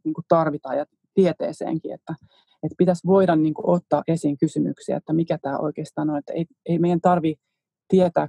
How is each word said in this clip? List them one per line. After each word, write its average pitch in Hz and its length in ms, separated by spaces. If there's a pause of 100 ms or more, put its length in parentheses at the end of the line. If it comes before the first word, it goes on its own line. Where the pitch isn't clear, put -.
niinku 156 240
tarvitaan 147 500
ja 151 80 (280)
tieteeseenkin, - 800
että, - 200 (480)
että 156 160
pitäisi 175 280
voida 185 300
niinku 156 340
ottaa 170 380
esiin 151 300
kysymyksiä, - 580
että - 160
mikä 165 300
tää - 160
oikeastaan 156 520
on, 147 80
että - 140
ei, 170 140 (200)
ei 170 120
meidän 170 220
tarvi 160 340 (540)
tietää 175 400